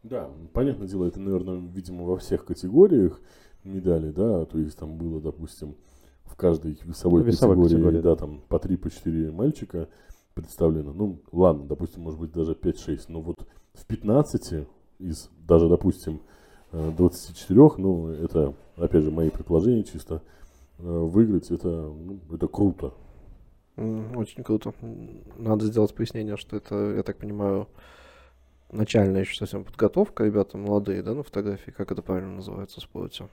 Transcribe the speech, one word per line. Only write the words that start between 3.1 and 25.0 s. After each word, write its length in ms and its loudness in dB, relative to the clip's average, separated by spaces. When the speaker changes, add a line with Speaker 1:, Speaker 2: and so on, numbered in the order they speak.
Speaker 1:
медали, 460 0
да, 340 0
то 120 -8
есть 200 -4
там 200 -12
было, 220 -6
допустим, 560 -10
в 140 -20
каждой 460 2
весовой 400 4
Speaker 2:
Весовой 320 6
Speaker 1:
категории, 180 6
Speaker 2:
категории, 280 4
Speaker 1:
да, 100 4
Speaker 2:
да. 40 6
Speaker 1:
там 320 -10
по 120 0
три, 180 -2
по 120 -6
четыре 420 -4
мальчика 580 -4
представлено. 600 -2
Ну, 260 -4
ладно, 320 4
допустим, 380 -8
может 160 -10
быть, 120 -10
даже 240 -2
пять-шесть, 540 -6
но 120 -10
вот 240 -10
в 120 -20
пятнадцати 840 -2
из, 300 -10
даже, 220 6
допустим, 540 0
э, 240 -4
двадцати 380 0
четырех, 440 6
ну, 300 -2
это, 460 -2
опять 260 2
же, 80 0
мои 180 0
предположения 540 2
чисто, 380 -10
э, 60 -18
выиграть, 680 2
это, 160 -4
ну, 520 -8
это 140 -4
круто. 460 -2
Speaker 3:
М, 420 -8
очень 260 -8
круто. 380 -2
М, 420 -16